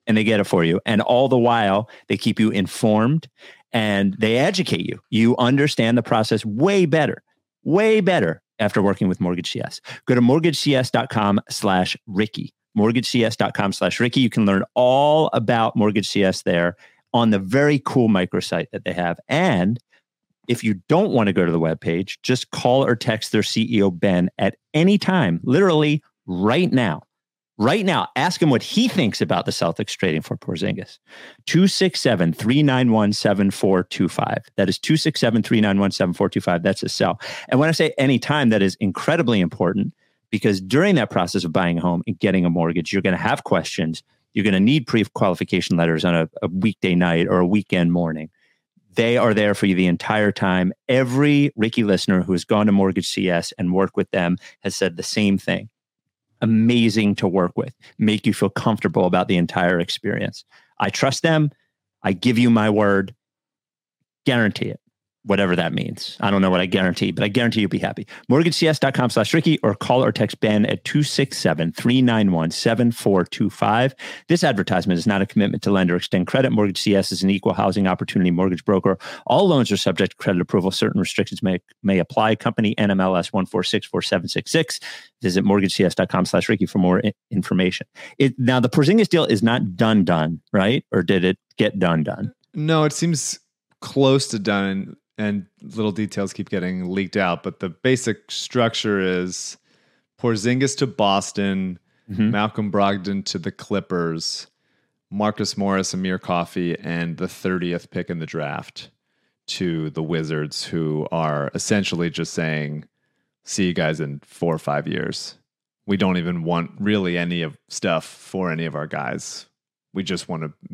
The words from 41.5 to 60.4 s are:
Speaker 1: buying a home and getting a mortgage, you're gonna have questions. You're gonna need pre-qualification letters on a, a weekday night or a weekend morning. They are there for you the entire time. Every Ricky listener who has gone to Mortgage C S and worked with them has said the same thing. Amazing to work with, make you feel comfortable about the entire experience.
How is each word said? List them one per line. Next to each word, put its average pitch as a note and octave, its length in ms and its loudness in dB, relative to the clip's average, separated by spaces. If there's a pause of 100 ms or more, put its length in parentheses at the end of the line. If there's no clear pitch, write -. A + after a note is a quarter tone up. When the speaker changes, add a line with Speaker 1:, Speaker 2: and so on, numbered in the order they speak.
Speaker 1:
buying F2 260 0
a D#2+ 40 -6
home F2 240 0
and - 120 -6
getting F#2 280 2
a E2+ 40 2
mortgage, E2+ 420 -2
you're G2 100 -2
gonna F2+ 160 0
have A#2+ 260 -2
questions. - 580 -4 (300)
You're G2+ 140 0
gonna F#2+ 120 2
need B2 280 4
pre-qualification F#2 880 0
letters E2 300 2
on E2+ 100 2
a, E2 140 0 (100)
a F2+ 80 -2
weekday F#2+ 460 -2
night F2 340 2
or F#2+ 100 2
a F2+ 80 2
weekend F2+ 460 0
morning. D#2+ 380 -2 (640)
They A#2 240 2
are A2 160 2
there G#2 200 2
for G2+ 120 -2
you F#2+ 80 4
the F#2 120 2
entire G#2 460 0
time. F#2 400 0 (160)
Every C#3 640 2
Ricky A2+ 300 0
listener F#2+ 380 2
who F#2 100 -2
has F2+ 120 -2
gone G#2+ 220 2
to G#2 60 4
Mortgage F#2+ 360 2
C F#2+ 200 -2
S E2+ 300 -2
and F2+ 160 -2
worked F#2+ 220 0
with F#2+ 140 -2
them F2+ 280 0 (220)
has F#2+ 140 -6
said F2 220 -2
the - 60 -8
same G2+ 340 0
thing. F#2 320 -4 (720)
Amazing A2+ 760 2
to G2+ 140 0
work F2 280 0
with, - 160 -4 (280)
make G#2+ 260 0
you G#2 80 2
feel G2 160 0
comfortable G2 540 0
about F2+ 240 2
the F#2+ 80 2
entire F2 420 2
experience. G2+ 640 -6 (360)